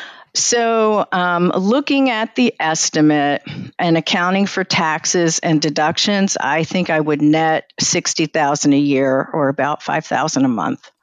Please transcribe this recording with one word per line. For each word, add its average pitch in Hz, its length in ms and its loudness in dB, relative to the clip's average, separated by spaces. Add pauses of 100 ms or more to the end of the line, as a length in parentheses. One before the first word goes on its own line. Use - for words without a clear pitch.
(340)
So, 226 760 0
um, 180 460 2
looking 269 540 2
at 220 260 -4
the 240 240 2
estimate 151 840 2 (360)
and 165 180 2
accounting 185 500 0
for 190 160 -4
taxes 165 760 0
and 160 200 2
deductions, 165 760 0
I 151 260 -2
think 175 260 -4
I 156 100 2
would 147 220 0
net 160 580 2
sixty - 460 -2
thousand 147 480 0
a 139 40 4
year, 135 540 0
or 147 160 0
about 143 340 -2
five 151 220 -4
thousand 143 400 -2
a 131 40 2
month. 110 440 -4 (100)